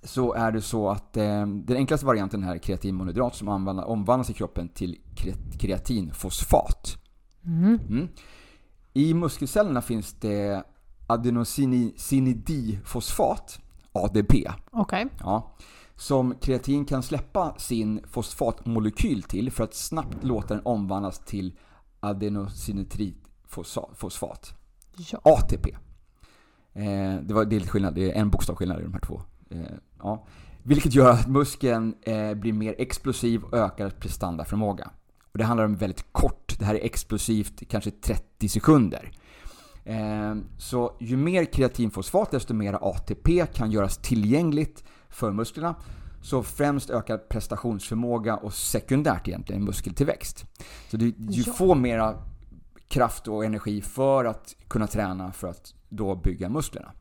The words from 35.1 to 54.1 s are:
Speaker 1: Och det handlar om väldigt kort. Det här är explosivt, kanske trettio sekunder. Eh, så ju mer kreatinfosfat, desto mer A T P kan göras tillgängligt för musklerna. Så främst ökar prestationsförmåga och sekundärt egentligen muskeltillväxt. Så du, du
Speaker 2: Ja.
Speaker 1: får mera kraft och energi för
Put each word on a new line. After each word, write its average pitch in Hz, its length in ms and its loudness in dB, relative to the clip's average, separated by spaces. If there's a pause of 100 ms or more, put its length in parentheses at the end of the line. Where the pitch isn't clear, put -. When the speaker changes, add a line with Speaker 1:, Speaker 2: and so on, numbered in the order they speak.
Speaker 1:
Och - 60 -8
det 110 60 0
handlar 113 220 2
om 107 100 2
väldigt 95 380 -6
kort. - 460 2
Det 101 60 -2
här 107 100 2
är - 100 -2
explosivt, - 840 -2
kanske 104 220 -2
trettio - 580 -2
sekunder. 123 600 4 (760)
Eh, 107 500 -4 (220)
så 123 420 -2
ju 120 180 -2
mer 170 280 2
kreatinfosfat, 127 840 2
desto 123 220 -2
mer 101 280 0
A 95 120 0 (140)
T 101 80 -2
P 170 380 4
kan 110 180 0
göras 101 260 2
tillgängligt 143 840 2 (260)
för 110 220 -4
musklerna. 151 440 -4 (460)
Så 127 220 -2
främst 143 460 -2
ökar 110 280 -2
prestationsförmåga 113 1200 -2
och 104 160 -8
sekundärt 131 760 0
egentligen 98 360 -4
muskeltillväxt. - 840 -2 (460)
Så 110 60 -4
du, 117 200 2
du 110 240 -2
Speaker 2:
Ja. 240 120 0
Speaker 1:
får 180 220 6
mera 113 400 2 (720)
kraft - 400 0
och 107 180 0
energi 104 360 -2
för 135 440 2